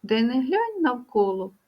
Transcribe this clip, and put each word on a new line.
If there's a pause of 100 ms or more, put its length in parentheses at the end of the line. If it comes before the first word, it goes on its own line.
Де
не
глянь
навколо (140)